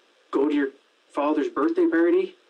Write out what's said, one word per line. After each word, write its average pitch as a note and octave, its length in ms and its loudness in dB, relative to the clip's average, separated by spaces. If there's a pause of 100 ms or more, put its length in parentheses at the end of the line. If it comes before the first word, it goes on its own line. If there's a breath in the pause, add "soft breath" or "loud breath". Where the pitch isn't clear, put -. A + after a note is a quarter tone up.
(300)
go C#3+ 200 0
to D3 40 -2
your C#3+ 160 -2 (420)
father's D3 380 -2
birthday E3 380 0
party E3+ 480 0 (140)